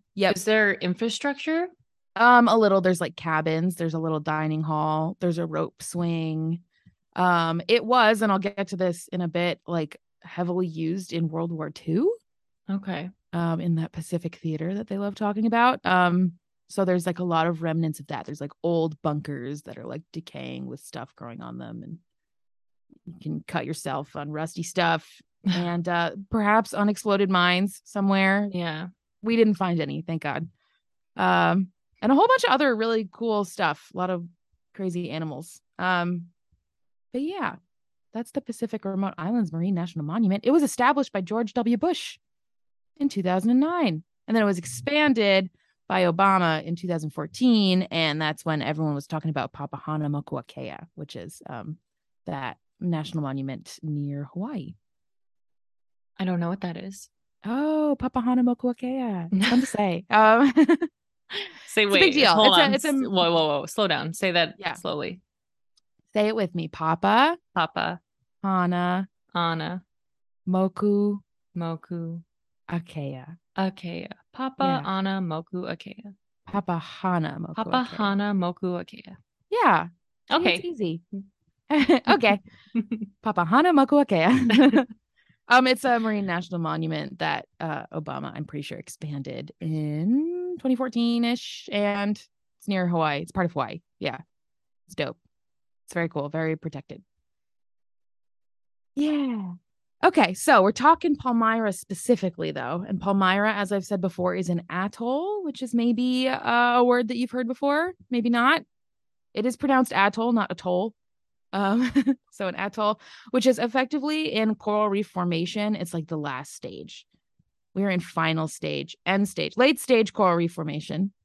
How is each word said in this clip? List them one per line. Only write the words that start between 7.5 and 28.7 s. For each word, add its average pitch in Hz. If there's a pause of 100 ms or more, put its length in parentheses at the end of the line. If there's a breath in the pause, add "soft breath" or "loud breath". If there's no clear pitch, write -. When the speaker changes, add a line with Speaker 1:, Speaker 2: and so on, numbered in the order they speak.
Speaker 1:
it 226
was, 220
and 214
I'll 190
get 196
to 196
this 175
in 180
a 175
bit, 175
like, 165 (220)
heavily 180
used 165
in 165
World 165
War 156
Two. 226 (560)
Speaker 2:
Okay. 190 (220)
Speaker 1:
Um, 170
in 170
that 160
Pacific 170
theater 160
that 214
they 202
love 202
talking 208
about. 233
Um, 180 (360)
so -
there's, 180
like, 175
a 180
lot 165
of 165
remnants 160
of 143
that. 123
There's, 147
like, 143 (100)
old 165
bunkers 147
that -
are, -
like, 135 (100)
decaying 131
with 127
stuff -
growing 120
on 120
them. 117
And - (1080)
you 170
can 156
cut 156
yourself 143
on 147
rusty 160
stuff 170 (220)
Speaker 2:
<laughs> -
Speaker 1:
and, 175
uh, 170 (180)
perhaps 214
unexploded 202
mines 180
somewhere. 196
Speaker 2:
Yeah. 175 (340)